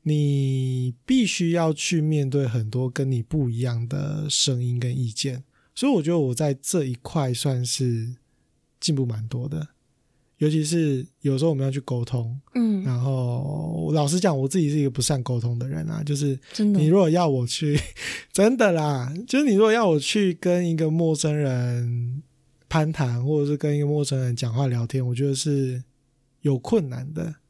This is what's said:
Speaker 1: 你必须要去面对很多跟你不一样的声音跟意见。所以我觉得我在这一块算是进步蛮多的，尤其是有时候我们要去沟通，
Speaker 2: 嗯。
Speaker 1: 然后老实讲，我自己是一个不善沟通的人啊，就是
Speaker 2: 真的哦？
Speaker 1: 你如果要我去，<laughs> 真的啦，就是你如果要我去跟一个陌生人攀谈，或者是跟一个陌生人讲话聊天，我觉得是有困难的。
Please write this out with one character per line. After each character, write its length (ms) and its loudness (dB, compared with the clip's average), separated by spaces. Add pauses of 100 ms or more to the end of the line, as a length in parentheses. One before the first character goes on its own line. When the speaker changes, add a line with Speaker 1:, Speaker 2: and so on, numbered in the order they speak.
Speaker 1:
你 880 0 (140)
必 180 4
须 280 0
要 200 2
去 280 -2
面 280 0
对 200 0
很 200 -2
多 220 -2
跟 180 -2
你 140 0
不 260 -2
一 120 -4
样 260 -2
的 420 -4
声 320 0
音 200 -2
跟 180 -2
意 100 -2
见。 360 -6 (320)
所 120 0
以 40 4
我 100 2
觉 80 -2
得 80 2
我 160 0
在 260 0
这 240 -2
一 100 -4
块 380 -2
算 320 -2
是 520 -2 (640)
进 120 0
步 140 0
蛮 220 -4
多 200 -6
的， 200 -8 (720)
尤 120 2
其 140 0
是 420 0 (140)
有 180 0
时 60 2
候 60 4
我 40 0
们 100 -2
要 60 0
去 100 -4
沟 240 -4
通， 360 -4 (140)
Speaker 2:
嗯。 300 2
Speaker 1:
然 180 0
后 920 -2
老 120 2
实 140 0
讲， 180 2
我 80 0
自 120 0
己 100 2
是 100 0
一 60 2
个 60 2
不 100 -6
善 220 0
沟 180 -2
通 180 -2
的 80 -4
人 240 -6
啊， 140 -6
就 100 -2
是 240 -2 (140)
Speaker 2:
真 180 2
的 80 4
哦？ 40 4
Speaker 1:
你 60 6
如 100 6
果 100 6
要 180 4
我 200 2
去， 340 0 (240)
<laughs> 260 -10
真 280 4
的 140 6
啦， 380 0 (160)
就 120 2
是 80 4
你 80 4
如 80 6
果 100 6
要 160 4
我 100 4
去 360 2
跟 340 0
一 80 0
个 140 0
陌 260 2
生 180 0
人 880 -2 (460)
攀 240 0
谈， 320 -2
或 160 2
者 100 0
是 60 0
跟 180 0
一 60 0
个 60 0
陌 180 0
生 160 -2
人 160 -2
讲 160 -4
话 140 2
聊 200 0
天， 200 -2
我 80 -2
觉 120 0
得 80 0
是 480 -2 (600)
有 160 2
困 320 0
难 240 -8
的。 220 -6 (140)